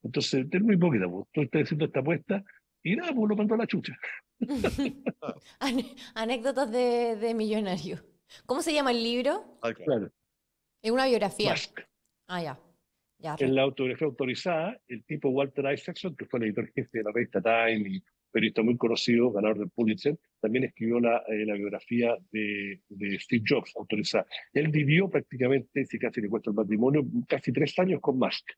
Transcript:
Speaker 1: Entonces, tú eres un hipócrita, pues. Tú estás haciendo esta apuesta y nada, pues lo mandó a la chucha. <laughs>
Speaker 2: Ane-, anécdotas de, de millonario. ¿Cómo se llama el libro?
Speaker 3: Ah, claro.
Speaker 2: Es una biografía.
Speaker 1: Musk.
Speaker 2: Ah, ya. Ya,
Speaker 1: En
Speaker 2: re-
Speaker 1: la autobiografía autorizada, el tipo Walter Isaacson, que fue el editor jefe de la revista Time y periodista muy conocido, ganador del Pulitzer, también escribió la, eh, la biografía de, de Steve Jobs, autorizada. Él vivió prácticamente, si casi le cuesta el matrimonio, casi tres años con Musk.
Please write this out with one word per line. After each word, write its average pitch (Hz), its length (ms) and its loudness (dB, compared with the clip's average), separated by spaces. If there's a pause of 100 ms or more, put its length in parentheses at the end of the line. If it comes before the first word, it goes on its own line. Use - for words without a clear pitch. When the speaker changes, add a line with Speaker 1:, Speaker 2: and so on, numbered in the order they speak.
Speaker 1:
Entonces, 135 440 0
tú 180 80 -2
eres 214 120 4
un 208 60 6
hipócrita, 135 340 4
pues. 92 240 -8
Tú 151 100 0
estás 151 200 0
haciendo 156 240 0
esta - 140 -2
apuesta 180 440 -2 (400)
y 190 120 0
nada, 339 180 -4
pues 220 140 2
lo 208 80 2
mandó 214 180 2
a 220 40 2
la 226 80 0
chucha. 135 300 -4 (440)
<laughs> 262 640 -2 (560)
Speaker 2:
Ane-, 262 340 -2 (200)
anécdotas 233 560 -2
de, 240 460 2
de 226 180 -2
millonario. 202 720 -2 (420)
¿Cómo 254 160 -2
se 320 120 0
llama 277 160 4
el 233 120 2
libro? 247 600 -2
Speaker 3:
Ah, 117 100 -2
claro. 113 380 -2 (720)
Speaker 2:
Es 220 80 -2
una 262 160 2
biografía. 208 460 2
Speaker 1:
Musk. - 280 -6 (460)
Speaker 2:
Ah, 175 160 -6
ya. 151 180 -8 (580)
Ya, 151 200 -6
Speaker 1:
En 135 100 4
Speaker 2:
re- 135 60 4
Speaker 1:
la 135 80 4
autobiografía 135 440 0
autorizada, 160 720 -2 (100)
el 117 160 -12
tipo 147 260 -4
Walter 139 420 0
Isaacson, 170 440 -6
que - 100 -10
fue 123 140 -4
el 113 60 0
editor 107 280 -2
jefe - 240 -4
de 107 60 -4
la 104 80 -4
revista 117 280 0
Time 113 480 2
y 95 140 -4 (280)
periodista 110 320 2
muy 120 140 4
conocido, 120 540 4
ganador 104 300 0
del 92 100 -4
Pulitzer, 117 480 0 (220)
también 123 240 2
escribió 117 360 -2
la, 117 280 4
eh, 107 180 -2
la 104 80 -2
biografía 113 640 0 (160)
de, 101 560 -6
de 98 320 -6
Steve 113 280 0
Jobs, 131 280 0
autorizada. 104 500 -2 (260)
Él 151 160 2
vivió 151 400 4
prácticamente, 131 800 0
si 113 120 -8
casi 120 220 -2
le 104 80 -4
cuesta 110 220 -2
el 101 60 -2
matrimonio, 113 460 4 (260)
casi - 240 -2
tres 139 260 0
años 185 220 2
con 131 180 0
Musk. - 400 -2